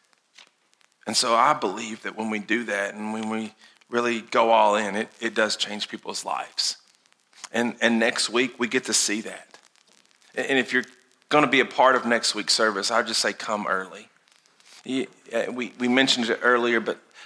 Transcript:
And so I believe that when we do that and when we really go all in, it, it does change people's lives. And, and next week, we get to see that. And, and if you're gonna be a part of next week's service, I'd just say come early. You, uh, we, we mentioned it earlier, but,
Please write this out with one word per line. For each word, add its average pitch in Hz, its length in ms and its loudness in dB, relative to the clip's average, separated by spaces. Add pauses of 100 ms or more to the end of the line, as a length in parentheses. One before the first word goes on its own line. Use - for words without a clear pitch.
(1040)
And 110 100 -4
so 117 180 2
I 127 200 6
believe 110 500 -4
that 98 140 -8
when 110 120 -4
we 107 100 -2
do 110 260 -2
that 101 280 -2
and 107 200 -8
when 110 160 -4
we 110 240 -6 (360)
really 120 300 0
go 113 320 2
all 107 240 6
in, 104 220 0
it, 110 120 -4 (120)
it 110 120 -4
does 107 220 0
change 104 320 -6
people's - 380 -10
lives. - 500 -4 (800)
And, 117 260 -2
and 117 180 4
next 117 320 0
week, 123 300 0
we 120 80 0
get 123 180 0
to 110 80 -4
see 107 280 0
that. - 360 -16 (800)
And, 127 120 -4
and 135 120 2
if 120 140 -2
you're 127 100 2 (460)
gonna 147 180 4
be 127 140 4
a 113 40 4
part 131 300 4
of 113 100 0
next 117 300 0
week's 104 180 -2
service, 107 380 0
I'd 113 160 0
just 113 140 -2
say 107 100 0
come 101 360 -6
early. 95 420 -6 (760)
You, 131 240 -4 (260)
uh, 110 200 -2
we, 123 260 -8
we 123 80 0
mentioned 127 420 2
it - 140 -2
earlier, 120 380 2
but, 98 180 -4 (260)